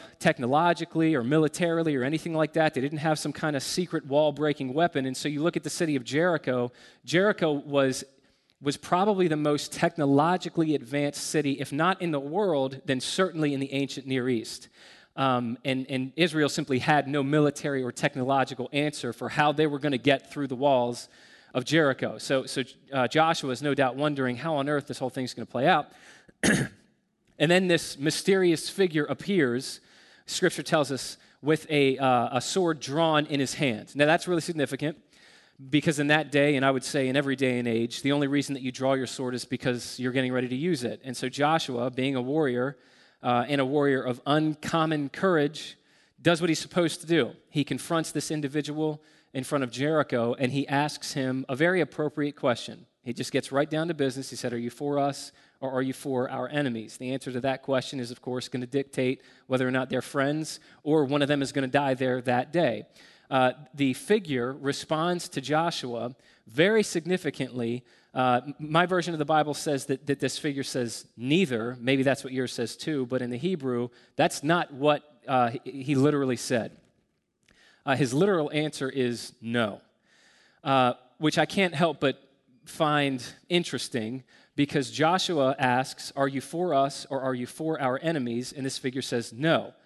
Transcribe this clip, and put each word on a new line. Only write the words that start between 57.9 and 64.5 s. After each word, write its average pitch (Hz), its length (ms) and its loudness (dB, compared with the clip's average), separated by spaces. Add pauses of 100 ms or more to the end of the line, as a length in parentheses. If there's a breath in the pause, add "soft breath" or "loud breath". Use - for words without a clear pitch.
is, 117 100 -6
of - 120 -14
course, 123 260 -6
gonna 127 180 -4
dictate 131 540 -2 (260 soft breath)
whether 127 220 2
or - 20 0
not 131 200 0
they're 127 100 0
friends 147 580 -2 (240 loud breath)
or 151 220 4
one 143 160 2
of 139 80 2
them 143 140 2
is 135 100 -4
gonna 135 140 -2
die 139 260 2
there 127 300 0
that 127 280 0
day. 143 360 0 (440 loud breath)
Uh, 127 220 4 (220)
the 139 180 2
figure 139 640 0